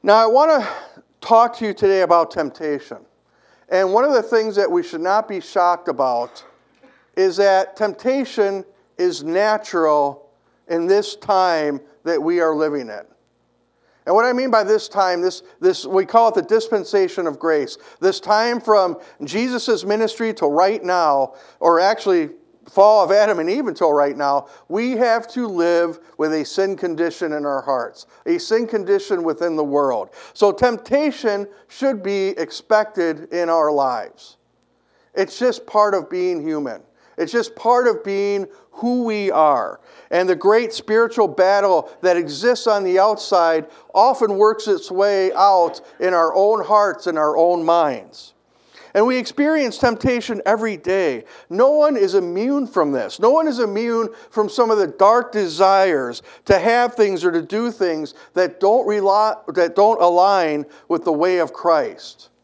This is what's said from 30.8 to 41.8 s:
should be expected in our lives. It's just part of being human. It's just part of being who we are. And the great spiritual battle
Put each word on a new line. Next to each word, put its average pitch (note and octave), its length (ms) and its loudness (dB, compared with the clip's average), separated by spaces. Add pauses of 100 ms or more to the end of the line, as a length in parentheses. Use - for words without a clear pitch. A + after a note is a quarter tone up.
should C4 340 -4
be G3 280 -2
expected F3 1040 -2
in E3+ 180 -4
our D#3 220 2
lives. C3 680 -4 (760)
It's F#3+ 240 -4
just A#3+ 300 -2
part G#3 260 2
of F#3 160 -4
being F3+ 320 -4
human. C#3+ 400 -6 (380)
It's E3 120 -4
just A#3 240 -4
part B3 320 2
of A3+ 160 -2
being G3 440 -4 (240)
who B3 320 -4
we G#3 260 -2
are. C#3 500 2 (300)
And F3+ 180 0
the F3+ 80 2
great A3 380 2
spiritual A3+ 540 0
battle F#3+ 760 2